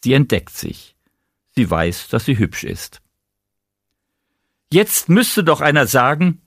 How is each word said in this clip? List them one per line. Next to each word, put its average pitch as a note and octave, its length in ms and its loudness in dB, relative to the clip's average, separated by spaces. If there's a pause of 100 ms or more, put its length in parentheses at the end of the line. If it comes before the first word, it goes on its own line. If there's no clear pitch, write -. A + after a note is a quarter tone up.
Sie B2 120 0
entdeckt A#2+ 420 0
sich. - 400 -14 (580)
Sie A2+ 160 0
weiß, E2+ 380 -4
dass A#2 160 -4
sie C3+ 140 -2
hübsch - 260 -4
ist. - 380 -12 (1700)
Jetzt - 380 0
müsste G#3 340 2
doch D#3 160 2
einer D3 260 2
sagen D3 600 0